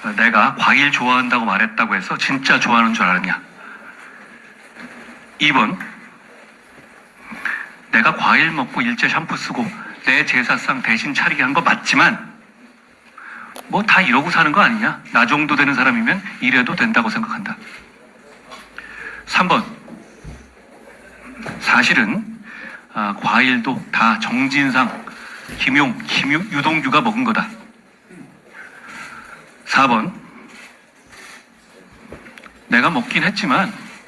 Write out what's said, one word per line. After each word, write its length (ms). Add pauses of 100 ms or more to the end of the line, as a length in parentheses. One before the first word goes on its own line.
어, 120
내가 400
과일 360
좋아한다고 540
말했다고 500
해서 220
진짜 420
좋아하는 340
줄 100
알았냐?" 360 (2000)
이 140
번, 260 (2000)
"내가 240
과일 360
먹고 300
일제 260
샴푸 300
쓰고 320 (360)
내 200
제사상 560
대신 320
차리게 300
한 100
거 80
맞지만 640 (1400)
뭐 140
다 180
이러고 300
사는 200
거 100
아니냐? 400 (100)
나 140
정도 300
되는 200
사람이면 460 (180)
이래도 360
된다고 340
생각한다." 480 (1700)
삼 220
번, 160 (2000)
"사실은, 800 (540)
아, 280
과일도 720
다 280
정진상, 840 (540)
김용, 380 (100)
김유-, 440
유동규가 500
먹은 240
거다." 220 (2250)
사 220
번, 260 (2500)
"내가 200
먹긴 340
했지만 480 (360)